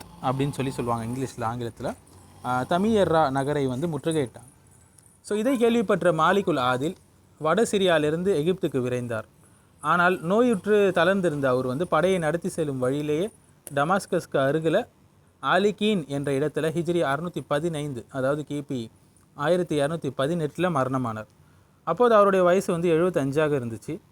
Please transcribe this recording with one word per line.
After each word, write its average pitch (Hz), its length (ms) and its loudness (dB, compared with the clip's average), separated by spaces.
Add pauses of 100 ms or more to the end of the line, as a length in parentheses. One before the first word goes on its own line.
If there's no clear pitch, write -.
(220)
அப்படின்னு 135 300 -2
சொல்லி 135 200 -4
சொல்லுவாங்க 120 340 -4
இங்கிலீஷ்ல, 123 340 -6
ஆங்கிலத்துல, 120 540 -6 (520)
ஆ, 127 240 -2
தமியர்ரா 175 640 2
நகரை 135 360 0
வந்து 131 200 -2
முற்றுகையிட்டாங்க. 151 640 -4 (720)
So 208 160 -4
இதை 247 200 0
கேள்விப்பட்ட 214 540 2
மாலிகுல் 170 480 2
ஆதில் 127 360 0 (440)
வட 160 220 2
சிரியாவிலிருந்து 180 720 2
எகிப்துக்கு 156 440 0
விரைந்தார். 120 440 -4 (580)
ஆனால் 175 400 2
நோயுற்று 202 720 2
தளர்ந்திருந்த 170 580 2
அவர் 127 160 2
வந்து 123 220 -2
படையை 180 320 2
நடத்தி 165 300 -2
செல்லும் 143 300 -4
வழியிலேயே 147 500 -2 (440)
டமாஸ்கஸ்க்கு 165 640 -2
அருகில 160 500 2 (540)
ஆலிகீன் 190 680 0
என்ற 143 320 -4
இடத்துல 151 320 -2
ஹிஜ்ரி 170 320 -2
அறுநூத்தி 147 440 -4
பதினைந்து, 147 600 -4
அதாவது 143 380 -2
கிபி 139 420 -8 (460)
ஆயிரத்தி 165 440 0
இரநூத்தி 151 380 -2
பதினெட்டுல 160 520 -2
மரணமானார். 127 580 -2 (560)
அப்போது 226 320 4
அவருடைய 196 300 6
வயசு 185 260 2
வந்து 170 200 0
எழுபத்தஞ்சாக 156 640 2
இருந்துச்சு. 120 460 -6 (100)